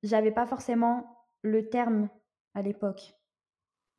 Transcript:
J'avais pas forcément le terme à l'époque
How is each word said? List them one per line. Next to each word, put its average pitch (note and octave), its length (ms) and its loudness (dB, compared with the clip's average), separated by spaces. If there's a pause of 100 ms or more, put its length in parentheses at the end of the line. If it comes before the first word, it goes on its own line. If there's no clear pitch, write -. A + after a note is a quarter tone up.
J'avais G#3+ 280 2
pas A#3 160 0
forcément A#3+ 800 -2 (160)
le G#3+ 260 0
terme A3+ 420 0 (440)
à G3+ 80 -4
l'époque G3+ 520 -6 (840)